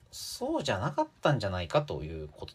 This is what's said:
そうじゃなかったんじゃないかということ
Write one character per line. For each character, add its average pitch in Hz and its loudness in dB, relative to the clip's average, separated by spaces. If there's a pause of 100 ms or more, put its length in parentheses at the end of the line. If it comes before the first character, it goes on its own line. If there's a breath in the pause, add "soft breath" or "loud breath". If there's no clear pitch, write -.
(140)
そ - -4
う 196 0
じ 139 0
ゃ 98 2
な 127 0
か - 0
っ 311 2 (140)
た 156 6
ん 120 2
じ 101 -2
ゃ - 0
な 90 -2
い 85 -4
か 151 4
と 78 -4
い 80 -6
う 76 -10
こ - -12
と - -18